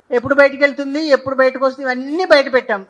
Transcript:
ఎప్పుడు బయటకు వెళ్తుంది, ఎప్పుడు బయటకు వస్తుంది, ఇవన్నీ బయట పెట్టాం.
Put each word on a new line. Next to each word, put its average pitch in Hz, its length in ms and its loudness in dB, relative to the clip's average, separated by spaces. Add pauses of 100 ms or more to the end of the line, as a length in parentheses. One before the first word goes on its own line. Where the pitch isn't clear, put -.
(120)
ఎప్పుడు 254 240 0
బయటకు 277 260 4
వెళ్తుంది, 277 440 -2
ఎప్పుడు 269 300 0
బయటకు 262 300 2
వస్తుంది, 269 260 -4
ఇవన్నీ 285 340 -4
బయట 277 280 2
పెట్టాం. 226 360 -2